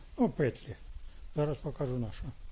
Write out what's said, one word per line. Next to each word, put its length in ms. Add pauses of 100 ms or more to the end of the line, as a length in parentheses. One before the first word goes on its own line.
(180)
ну, 120
петлі. 460 (600)
Зараз 220
покажу 420
на 120
що. 140 (260)